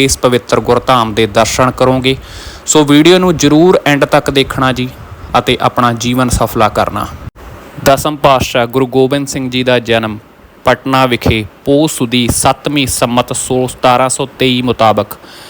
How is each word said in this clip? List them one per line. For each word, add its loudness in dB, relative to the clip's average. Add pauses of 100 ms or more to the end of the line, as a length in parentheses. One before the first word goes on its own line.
ਇਸ 0
ਪਵਿੱਤਰ 0
ਗੁਰਧਾਮ 0
ਦੇ 0
ਦਰਸ਼ਨ 0
ਕਰੋਗੇ। 0 (500)
ਸੋ 4
ਵੀਡੀਓ 6
ਨੂੰ 2
ਜ਼ਰੂਰ 4
ਐਂਡ 2
ਤੱਕ 0
ਦੇਖਣਾ 0
ਜੀ -6 (500)
ਅਤੇ 0
ਆਪਣਾ 0
ਜੀਵਨ -2
ਸਫਲਾ 0
ਕਰਨਾ। -4 (760)
ਦਸਮ 0
ਪਾਤਸ਼ਾਹ 0
ਗੁਰੂ -2
ਗੋਬਿੰਦ 0
ਸਿੰਘ -6
ਜੀ -2
ਦਾ 2
ਜਨਮ -2 (460)
ਪਟਨਾ 0
ਵਿਖੇ -2 (200)
ਪੋਹ 2
ਸੁਦੀ -2
ਸੱਤਵੀਂ -2
ਸੰਮਤ -2
ਸੌ, -2
ਸਤਾਰਾਂ 0
ਸੌ -6 (120)
ਤੇਈ 0
ਮੁਤਾਬਕ 0 (320)